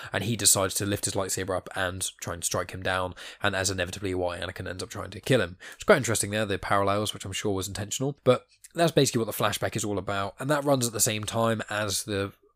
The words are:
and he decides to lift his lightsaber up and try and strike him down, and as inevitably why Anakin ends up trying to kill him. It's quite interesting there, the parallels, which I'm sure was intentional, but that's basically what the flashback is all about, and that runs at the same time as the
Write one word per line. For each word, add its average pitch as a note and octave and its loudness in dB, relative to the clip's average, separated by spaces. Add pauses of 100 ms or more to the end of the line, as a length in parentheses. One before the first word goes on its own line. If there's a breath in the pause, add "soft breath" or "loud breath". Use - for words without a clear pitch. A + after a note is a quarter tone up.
(120)
and G2+ -2
he A#2 0
decides G2 4
to G#2 -2
lift G2+ 0
his - -4
lightsaber F#2+ -2
up - -6
and F#2 -2 (140)
try - -6
and E2+ -8
strike F2+ -2
him F#2 -10
down, F#2 0 (260 loud breath)
and G2+ 0
as F#2+ 0
inevitably F#2 -2
why F2 -2
Anakin F2+ -8
ends F#2 -8
up F#2 -10
trying F#2+ -10
to G2+ -12
kill C3 4
him. F2+ -2 (200 loud breath)
It's - -14
quite G3 10
interesting G#2+ 0
there, G#2+ 2
the G2 0
parallels, G2+ 2
which - -12
I'm G2 -8
sure G2+ -2
was F#2+ -2
intentional, G#2+ -4
but B2 6 (300)
that's E3 4
basically B2 4
what G#2 -4
the - 0
flashback G#2 0
is G#2+ -2
all G#2 -2
about, G2 -4
and C3 -4
that D3 2
runs C3+ 4
at A#2 -2
the A2 -4
same G#2+ 2
time A2+ 2
as G#2 -2
the G2 -2 (220)